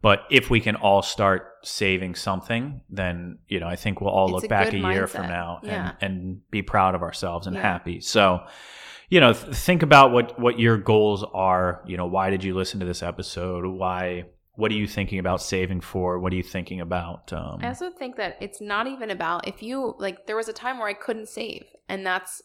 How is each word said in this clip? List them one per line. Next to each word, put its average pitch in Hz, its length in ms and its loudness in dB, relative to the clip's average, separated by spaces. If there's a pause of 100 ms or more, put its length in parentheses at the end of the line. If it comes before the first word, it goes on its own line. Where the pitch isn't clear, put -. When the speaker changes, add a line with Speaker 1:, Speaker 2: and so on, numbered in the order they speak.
Speaker 1:
But 101 300 4
if 131 180 6
we 117 120 4
can 110 160 0
all 98 240 6
start 98 460 0 (160)
saving 92 520 -2
something, 117 720 -4
then, 87 480 -6 (100)
you 95 120 -4
know, 85 80 -6
I 87 80 -4
think 98 260 -4
we'll 98 100 0
all 95 160 4
Speaker 2:
It's 90 60 0
Speaker 1:
look 92 120 -2
Speaker 2:
a - 20 -8
Speaker 1:
back 98 220 2
a - 20 -2
Speaker 2:
good 101 100 -2
Speaker 1:
year 92 240 0
Speaker 2:
mindset. 92 40 -6
Speaker 1:
from 92 180 -8
now 87 340 -6
and, 104 100 -10
Speaker 2:
Yeah. 90 200 -6 (100)
Speaker 1:
and 92 480 -6
be 104 140 -2
proud 92 320 2
of 85 80 -2
ourselves 87 440 -6
and 92 80 -6
Speaker 2:
Yeah. 98 60 -4
Speaker 1:
happy. 87 400 -2
So, 95 420 4 (680)
you 180 100 8
know, 120 140 8
th-, - 220 -4
think 175 280 2
about 139 280 10
what, 120 280 2
what 117 200 2
your 113 180 6
goals 104 460 4 (120)
are. 92 500 2
You 90 120 -8
know, 90 100 -4
why 95 240 0
did 95 120 -2
you 92 120 -2
listen 95 240 -4
to 90 60 -4
this 87 180 -6
episode? 87 600 -6
Why, 92 600 -4 (300)
what 110 160 0
are 107 40 0
you 104 120 -2
thinking 98 320 -4
about 90 220 0
saving 92 400 -2
for? 90 380 -2
What 92 140 -2
are - 40 -2
you 87 60 -2
thinking 90 380 -8
about, 85 520 -8
um, 80 280 -8
Speaker 2:
I 240 60 -6
also 349 240 -10
think 254 240 -12
that 190 260 -8
it's 202 200 -12
not 208 260 -4
even 254 240 -10
about 175 360 -4
if 190 140 -12
you, 247 380 -6
like, 190 280 -8
there 214 80 -6
was 220 140 -4
a 220 40 -10
time 247 260 -8
where 214 80 -4
I 202 60 -4
couldn't 220 360 -8
save, - 360 -12 (240)
and 190 160 -8
that's 185 400 -4